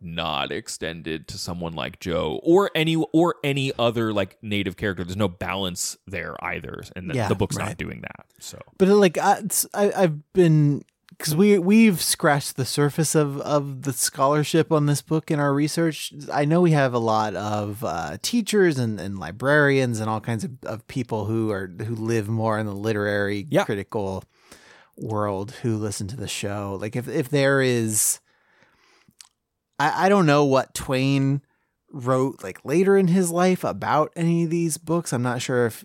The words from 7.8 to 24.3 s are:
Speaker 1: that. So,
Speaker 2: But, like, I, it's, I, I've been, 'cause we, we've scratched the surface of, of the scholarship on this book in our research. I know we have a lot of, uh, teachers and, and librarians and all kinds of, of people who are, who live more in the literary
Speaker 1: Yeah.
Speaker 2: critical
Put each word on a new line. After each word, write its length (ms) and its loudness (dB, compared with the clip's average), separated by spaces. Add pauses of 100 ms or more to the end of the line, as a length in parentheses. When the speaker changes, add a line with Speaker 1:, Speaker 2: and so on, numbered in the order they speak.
Speaker 1:
that. 240 -16 (140)
So, 200 -18 (200)
Speaker 2:
But, 80 6
like, 320 6
I, 200 4
it's, 360 -2
I, 160 2
I've 420 0
been, 500 6 (360)
'cause 160 -4
we, 240 6
we've 420 6
scratched 540 0
the 100 -2
surface 480 0
of, 280 0
of 420 -2
the 100 -4
scholarship 800 2
on 160 2
this 160 0
book 260 -4
in 100 0
our 140 2
research. 580 -2 (220)
I 120 0
know 140 4
we 120 6
have 240 4
a 40 2
lot 360 0
of, 480 -4
uh, 400 -4
teachers 560 2
and, 200 -2
and 200 -8
librarians 800 2
and 100 -4
all 120 -4
kinds 220 -4
of, 100 -10 (100)
of 240 -10
people 380 -6
who 260 -2
are, 160 -4
who 260 -10
live 340 -2
more 300 0
in 80 -2
the 80 -6
literary 800 -2
Speaker 1:
Yeah. 120 2
Speaker 2:
critical 600 -6 (720)